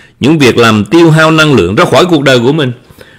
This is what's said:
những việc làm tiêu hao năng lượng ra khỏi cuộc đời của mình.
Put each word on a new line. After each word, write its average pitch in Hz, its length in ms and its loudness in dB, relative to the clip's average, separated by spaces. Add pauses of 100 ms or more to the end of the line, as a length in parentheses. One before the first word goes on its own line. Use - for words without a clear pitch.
(200)
những 156 200 0
việc 120 180 0
làm 110 280 0
tiêu 165 260 2
hao 160 200 0
năng 156 220 0
lượng 95 220 -2
ra 165 100 0
khỏi 147 200 0
cuộc 160 180 -2
đời 131 160 0
của 120 140 -2
mình. 143 180 -4 (480)